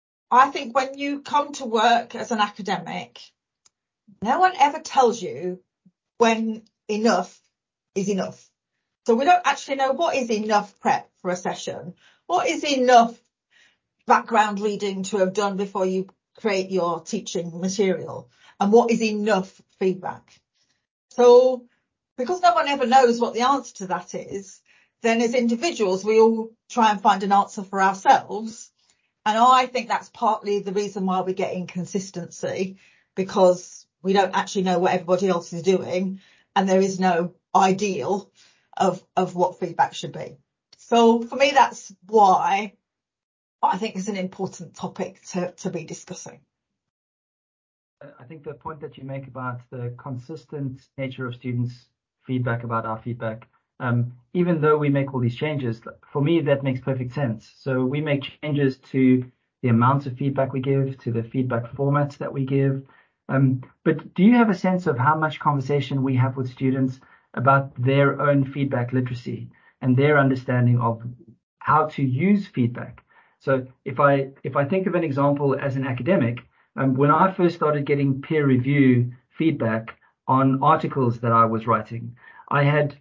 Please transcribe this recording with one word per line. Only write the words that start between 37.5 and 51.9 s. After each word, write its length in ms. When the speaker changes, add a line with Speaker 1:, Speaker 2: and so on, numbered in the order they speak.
Speaker 1:
ideal 720
of, 260
of 200
what 240
feedback 360
should 160
be. 260
So 460
for 120
me, 160
that's 420
why 680
I 160
think 180
it's 120
an 80
important 600
topic 460
to, 200
to 200
be 120
discussing. 560
Speaker 2:
I 220
think 200
the 100
point 280
that 160
you 60
make 240
about 340
the 260
consistent 880
nature 300
of 80
students' 540